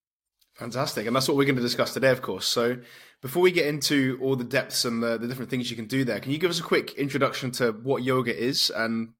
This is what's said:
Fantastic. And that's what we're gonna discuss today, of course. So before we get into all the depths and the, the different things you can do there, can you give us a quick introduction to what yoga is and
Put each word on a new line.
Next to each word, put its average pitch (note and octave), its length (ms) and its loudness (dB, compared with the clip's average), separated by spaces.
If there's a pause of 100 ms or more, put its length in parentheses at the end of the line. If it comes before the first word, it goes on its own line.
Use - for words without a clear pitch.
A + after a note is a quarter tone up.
(540)
Fantastic. A#2+ 520 -4
And A#2 80 0
that's C3 140 2
what D3 80 2
we're C#3 80 4
gonna C3+ 160 2
discuss A#2+ 320 0
today, C3 180 4
of B2+ 120 2
course. F#2+ 240 -6
So A#2+ 320 0 (420)
before C#3 220 0
we F#3 100 8
get E3 140 2
into C#3 560 2
all C3+ 120 2
the B2 100 0
depths B2+ 420 0
and A#2 160 0
the, A#2 160 0
the A#2+ 100 -4
different B2 220 -8
things B2 200 -2
you A#2 60 -8
can A2 120 -10
do C3+ 160 0
there, G#2+ 160 -2
can C3 120 -6
you D#3 60 -2
give E3+ 120 0
us E3 100 -2
a - 20 -4
quick - 320 0
introduction C3+ 560 -2
to A#2+ 220 0
what A#2+ 300 -2
yoga B2+ 320 0
is B2 360 0
and A2+ 500 -2